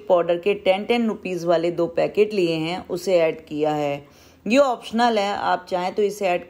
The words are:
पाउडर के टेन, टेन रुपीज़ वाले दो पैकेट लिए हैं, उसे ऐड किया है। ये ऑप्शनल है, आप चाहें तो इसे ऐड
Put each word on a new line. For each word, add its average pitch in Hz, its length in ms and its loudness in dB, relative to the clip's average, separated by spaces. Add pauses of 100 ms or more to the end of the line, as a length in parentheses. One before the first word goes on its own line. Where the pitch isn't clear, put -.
पाउडर 170 300 2
के 170 180 0
टेन, 190 280 0
टेन 233 240 0
रुपीज़ 180 380 -6
वाले 170 240 2
दो 170 180 -2
पैकेट 180 460 0
लिए 175 200 0
हैं, 160 340 -4
उसे 180 280 -2
ऐड 160 300 0
किया 151 260 -2
है। 143 340 -4 (400)
ये 220 120 4
ऑप्शनल 240 600 2
है, 202 140 0
आप 180 360 -2
चाहें 185 260 -2
तो 214 80 0
इसे 202 240 -2
ऐड 175 240 0